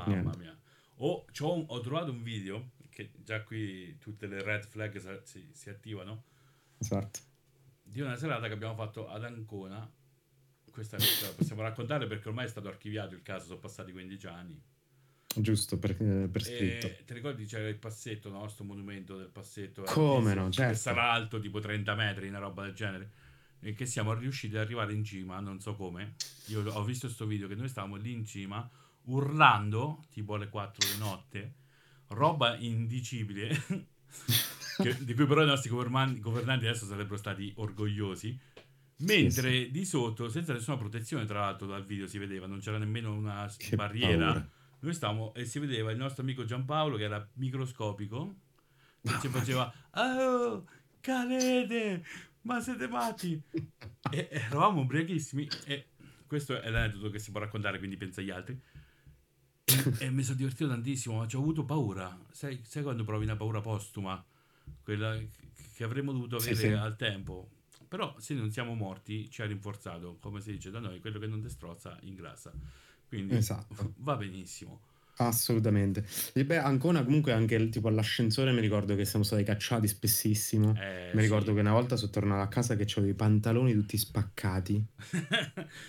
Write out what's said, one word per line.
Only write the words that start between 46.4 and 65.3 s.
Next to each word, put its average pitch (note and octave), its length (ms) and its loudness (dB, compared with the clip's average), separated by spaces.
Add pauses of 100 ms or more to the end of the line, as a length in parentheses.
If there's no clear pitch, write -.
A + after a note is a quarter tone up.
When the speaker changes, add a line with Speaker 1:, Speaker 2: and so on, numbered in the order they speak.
Speaker 1:
Giampaolo C3 520 0
che G#2 60 0
era G#2 300 -2
microscopico, B2+ 1000 -4 (680)
che A2 80 -2 (120)
ci C#3 60 -2
Speaker 2:
Mamma C3 120 0
Speaker 1:
faceva, A#2+ 340 0 (200)
Speaker 2:
mia. B3+ 300 2
Speaker 1:
"Oh, A#3+ 440 2 (320)
calete, B3 1040 2 (380)
ma A#3+ 200 -2
siete B3+ 260 -4
matti?" G#3+ 540 -2 (100)
Speaker 2:
<laughs> - 240 -4 (340)
Speaker 1:
E E3+ 220 -2
eravamo D3 500 4
ubriachissimi C#3+ 680 0 (180)
e C#3+ 220 -6 (400)
questo C#3+ 340 -2
è A2+ 80 -4
l'aneddoto G#2+ 400 0
che G#2 100 -6
si G#2 120 -10
può G#2 80 -4
raccontare, G#2 400 -2
quindi F#2+ 180 -6
pensa F#2+ 240 -8
agli G2 80 -4
altri. F#2+ 300 -8 (1080)
E, C3 400 4
e C3 60 0
mi C3 120 2
sono B2+ 140 0
divertito C3+ 320 0
tantissimo, A#2+ 480 -2
ma A2+ 100 -2
ci A2+ 80 -4
ho C3 40 0
avuto D#3 260 2
paura. F#2+ 500 0 (160)
Sai, C3+ 320 -8
sai D3 200 -6
quando B2 200 -2
provi G#2+ 220 0
una G#2+ 100 0
paura G#2+ 260 -2
postuma? G2 640 -4 (580)
Quella A2 360 -2
che, A2 100 -6 (480)